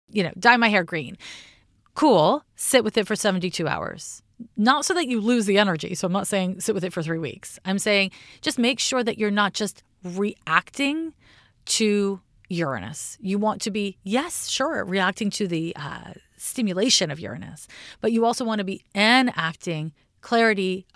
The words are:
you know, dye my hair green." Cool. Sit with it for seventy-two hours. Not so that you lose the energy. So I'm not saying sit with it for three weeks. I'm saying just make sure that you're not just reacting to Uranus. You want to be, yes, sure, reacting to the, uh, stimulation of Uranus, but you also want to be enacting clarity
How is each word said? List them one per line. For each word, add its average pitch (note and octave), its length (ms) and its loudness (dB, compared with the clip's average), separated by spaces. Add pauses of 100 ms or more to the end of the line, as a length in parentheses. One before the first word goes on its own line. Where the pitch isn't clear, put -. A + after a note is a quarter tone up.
(120)
you G3+ 100 0
know, E3 160 -2
dye A#3+ 180 6
my A#3 120 4
hair G3 160 2
green." D3+ 340 -8 (760)
Cool. A3+ 500 6 (100)
Sit - 300 2
with G#3+ 120 -2
it G#3 120 0
for G#3 80 -2
seventy-two F3+ 500 -2
hours. - 560 -8 (340)
Not C4 300 4
so F#4 80 2
that E4 140 0
you A#3 120 0
lose A3+ 260 4
the G3+ 120 4
energy. F#3 380 0
So F#3+ 100 -2
I'm F3 60 0
not G3 160 -2
saying F#3 320 -2
sit G#3+ 140 -2
with F3+ 100 -4
it F#3 80 -4
for E3+ 100 -4
three E3 160 -2
weeks. - 460 -10
I'm F#3+ 160 -2
saying G3 320 0 (280)
just - 200 -2
make A#3 180 2
sure B3+ 240 0
that A3+ 160 -4
you're G#3 120 0
not G3+ 240 2
just - 280 -6 (200)
reacting G#3 1120 -2 (520)
to G3+ 540 2 (280)
Uranus. C#3+ 720 -6
You G3 180 -2
want G#3+ 240 0
to A3 80 -2
be, G3+ 320 -4
yes, C4 460 -2
sure, C4+ 360 -2
reacting G3 460 0
to G3+ 160 -2
the, E3 300 -2
uh, - 380 -12 (220)
stimulation G3 760 0
of D3 100 -10
Uranus, D3+ 480 -12 (320)
but A3+ 120 0
you A3+ 120 4
also A#3 200 0
want A3 140 -2
to G3 60 -2
be F#3+ 180 -8 (120)
enacting F3 960 2 (300)
clarity G3 720 2